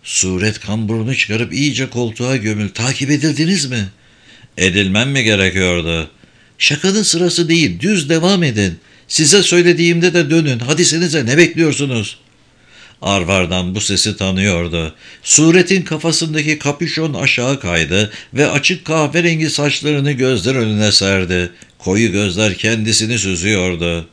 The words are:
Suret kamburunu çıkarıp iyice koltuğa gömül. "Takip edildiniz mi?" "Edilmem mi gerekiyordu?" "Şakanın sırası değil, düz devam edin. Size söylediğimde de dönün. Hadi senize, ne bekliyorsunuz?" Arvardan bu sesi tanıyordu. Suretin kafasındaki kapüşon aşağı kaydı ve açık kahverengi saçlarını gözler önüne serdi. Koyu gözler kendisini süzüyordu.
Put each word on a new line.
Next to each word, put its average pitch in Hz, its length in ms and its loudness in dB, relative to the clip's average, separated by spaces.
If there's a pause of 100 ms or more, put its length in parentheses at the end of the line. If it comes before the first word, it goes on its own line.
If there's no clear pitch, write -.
Suret 92 560 -2
kamburunu 110 560 -4
çıkarıp 107 380 -4
iyice 131 360 -2
koltuğa 120 460 -4
gömül. 107 340 -2
"Takip 135 400 -4
edildiniz 156 560 0
mi?" 120 200 -4 (720)
"Edilmem 98 520 0
mi 139 140 -2
gerekiyordu?" 90 880 0 (480)
"Şakanın 190 460 0
sırası 170 460 0
değil, 139 300 2
düz 160 300 0
devam 170 340 2
edin. 101 360 -2 (280)
Size 170 360 4
söylediğimde 170 720 4
de 165 160 2
dönün. 151 300 2
Hadi 120 260 0
senize, 160 400 0
ne 131 120 2
bekliyorsunuz?" 147 800 0 (840)
Arvardan 92 760 -2
bu 104 60 -4
sesi 101 360 -2
tanıyordu. 87 800 -2 (280)
Suretin 175 580 4
kafasındaki 156 800 -2
kapüşon 151 540 -4
aşağı 127 460 -2
kaydı 87 520 0 (220)
ve - 160 2
açık 175 360 -2
kahverengi 160 640 0
saçlarını 147 640 0
gözler 127 440 0
önüne 107 360 2
serdi. 92 580 2 (280)
Koyu 101 340 0
gözler 98 460 0
kendisini 110 600 0
süzüyordu. 90 920 -2